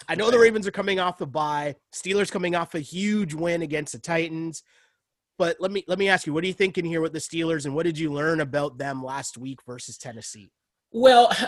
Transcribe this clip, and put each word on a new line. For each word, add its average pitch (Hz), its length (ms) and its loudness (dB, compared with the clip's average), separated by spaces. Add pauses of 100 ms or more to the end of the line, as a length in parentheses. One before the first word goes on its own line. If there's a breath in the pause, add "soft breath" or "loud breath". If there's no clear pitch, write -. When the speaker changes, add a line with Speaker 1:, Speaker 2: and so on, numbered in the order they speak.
Speaker 1:
I 160 100 -2
know 214 140 2
the 247 60 6
Speaker 2:
Right. 233 80 8
Speaker 1:
Ravens 220 220 4
are 196 40 -4
coming 196 300 0
off 180 160 -2
the 175 100 -6
bye. 147 500 -2 (180)
Steelers 196 360 -2
coming 180 240 -2
off 170 200 -2
a 170 60 -4
huge 190 520 -2
win 170 300 -2
against 151 320 -4
the 120 40 -14
Titans. 165 640 -4 (760)
But 170 220 0
let 185 100 -2
me, 196 180 -4
let 180 100 -2
me 196 120 2
ask 185 160 2
you, 151 80 -2
what 165 100 -2
are - 20 -2
you 190 60 -2
thinking 185 320 0
here 165 160 -2
with 160 140 -2
the 156 60 -6
Steelers, 165 440 -2
and 139 100 -4
what 160 100 0
did 165 140 -2
you 156 140 -2
learn 156 280 0
about 143 360 -2
them 135 260 -6
last 131 360 -10
week 131 280 -10
versus 123 300 -14
Tennessee? 110 540 -16 (420)
Speaker 2:
Well, 240 400 8 (160)